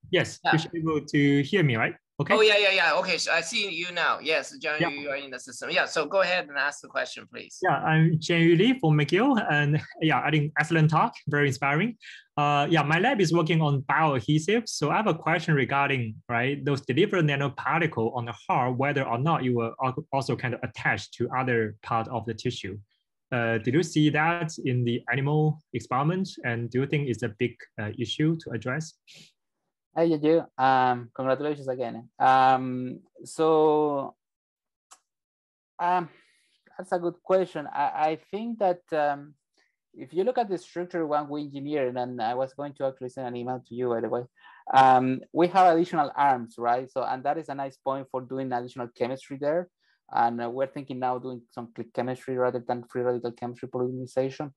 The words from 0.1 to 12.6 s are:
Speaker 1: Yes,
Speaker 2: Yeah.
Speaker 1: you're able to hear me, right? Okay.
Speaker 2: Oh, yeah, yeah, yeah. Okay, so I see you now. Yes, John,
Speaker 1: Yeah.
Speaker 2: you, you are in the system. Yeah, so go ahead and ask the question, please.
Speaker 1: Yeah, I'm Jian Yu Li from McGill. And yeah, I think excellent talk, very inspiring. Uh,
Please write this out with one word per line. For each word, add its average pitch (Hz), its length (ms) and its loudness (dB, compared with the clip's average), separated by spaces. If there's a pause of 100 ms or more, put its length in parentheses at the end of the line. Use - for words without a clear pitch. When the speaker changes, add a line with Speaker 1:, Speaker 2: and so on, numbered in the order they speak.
Speaker 1:
Yes, 165 320 0
Speaker 2:
Yeah. 160 120 2 (180)
Speaker 1:
you're 170 80 -4
able 156 240 -2
to 143 380 4
hear 180 200 2
me, 127 120 4
right? 117 200 0 (240)
Okay. - 140 2
Speaker 2:
Oh, 214 80 4
yeah, 214 160 6
yeah, 202 140 4
yeah. 170 240 4
Okay, 185 240 0
so - 120 -2
I 165 100 2
see 202 280 -6
you 175 220 -6
now. 151 280 0
Yes, 139 380 -4
John, 151 220 -4
Speaker 1:
Yeah. 165 100 0
Speaker 2:
you, 143 120 -10
you 143 100 -8
are 135 60 -6
in 139 120 -12
the 127 100 -12
system. 131 300 -12
Yeah, 170 160 2
so 151 220 -2
go 190 140 2
ahead 175 280 0
and 143 80 -6
ask 143 240 -2
the 139 60 -20
question, 127 440 -6
please. - 300 -16
Speaker 1:
Yeah, 180 160 4
I'm 160 400 4
Jian 170 260 2
Yu 170 120 8
Li 240 240 4
from 151 180 4
McGill. 208 420 2 (120)
And 147 280 2 (220)
yeah, 147 240 4
I 147 60 2
think 151 260 2
excellent 156 320 4
talk, 180 240 2 (140)
very 147 200 2
inspiring. 151 480 0 (400)
Uh, 147 360 2